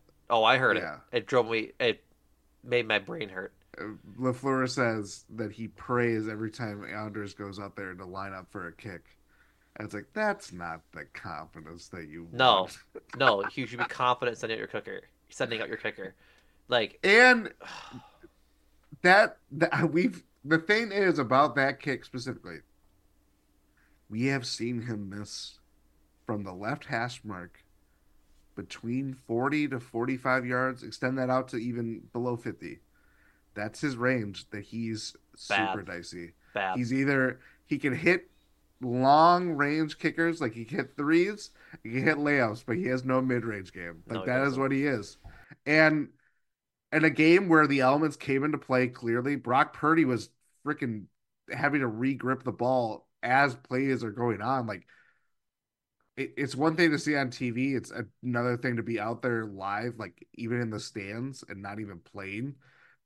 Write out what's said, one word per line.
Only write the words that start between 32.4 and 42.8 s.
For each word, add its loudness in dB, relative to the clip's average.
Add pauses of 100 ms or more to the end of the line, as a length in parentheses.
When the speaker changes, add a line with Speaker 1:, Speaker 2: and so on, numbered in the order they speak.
Speaker 2:
That's -8
his -2
range 0
that -8
he's -8 (200)
super -2
Speaker 1:
Bad. -10
Speaker 2:
dicey. -12 (220)
Speaker 1:
Bad. -2
Speaker 2:
He's -2
either, 2 (240)
he -2
can -2
hit 2 (520)
long 6
range 0
kickers, 0
like -2
he -10
can -8
hit -4
threes, 2 (340)
he -10
can 0
hit 4
layups, 2
but 0
he -2